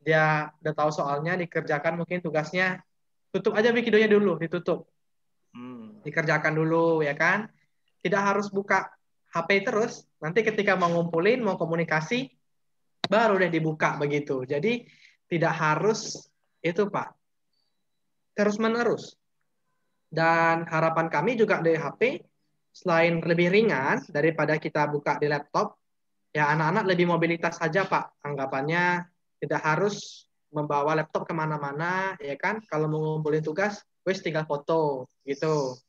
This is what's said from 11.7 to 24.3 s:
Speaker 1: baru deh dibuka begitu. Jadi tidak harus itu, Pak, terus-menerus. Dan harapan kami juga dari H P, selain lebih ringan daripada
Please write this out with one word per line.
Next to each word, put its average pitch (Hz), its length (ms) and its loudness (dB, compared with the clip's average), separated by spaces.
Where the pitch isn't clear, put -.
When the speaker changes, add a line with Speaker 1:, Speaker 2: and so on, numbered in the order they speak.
Speaker 1:
baru 208 320 4
deh 180 160 2
dibuka 156 480 0
begitu. 143 480 -2
Jadi 208 400 -2
tidak 160 240 0
harus 165 760 -2
itu, 175 240 0
Pak, - 240 -6
terus-menerus. 220 880 0
Dan 165 560 2
harapan 165 480 0
kami 180 240 0
juga 196 240 2
dari 165 160 2
H 147 240 -4
P, 262 240 0
selain 170 460 2
lebih 175 320 2
ringan 190 580 2
daripada 156 480 0